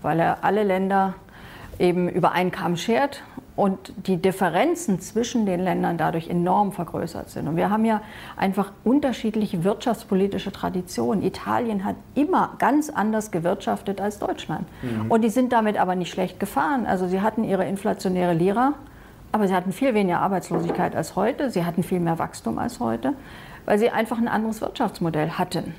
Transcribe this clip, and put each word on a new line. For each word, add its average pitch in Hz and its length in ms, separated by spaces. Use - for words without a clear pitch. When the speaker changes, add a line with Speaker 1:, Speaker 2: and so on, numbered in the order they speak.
Speaker 1:
weil 156 160
er 165 240
alle 190 200
Länder 190 520
eben 175 280
über 170 240
einen 180 200
Kamm 175 260
schert 254 460
und 190 360
die 185 100
Differenzen 190 840
zwischen 233 440
den 180 140
Ländern 180 380
dadurch 160 320
enorm 180 420
vergrößert - 580
sind. - 180
Und 156 100
wir 180 140
haben 220 120
ja 220 180
einfach 190 340
unterschiedliche 220 800
wirtschaftspolitische 196 880
Traditionen. 190 720
Italien 214 600
hat 208 120
immer 285 440
ganz 294 300
anders 214 420
gewirtschaftet 196 680
als 208 200
Deutschland. - 460
Speaker 2:
Mhm. 110 300
Speaker 1:
Und 220 120
die 233 60
sind 247 220
damit 214 260
aber 180 180
nicht 175 160
schlecht 185 280
gefahren. 269 460
Also 185 220
sie 190 140
hatten 220 220
ihre 185 220
inflationäre 185 680
Lira, 202 400
aber 214 160
sie 190 60
hatten 185 180
viel 262 220
weniger 196 280
Arbeitslosigkeit 170 720
als - 200
heute, 240 360
sie 175 120
hatten 170 200
viel 185 160
mehr 165 180
Wachstum - 400
als 240 220
heute, 240 340
weil 208 120
sie 220 140
einfach 226 260
ein 233 100
anderes 220 320
Wirtschaftsmodell 160 720
hatten. 170 480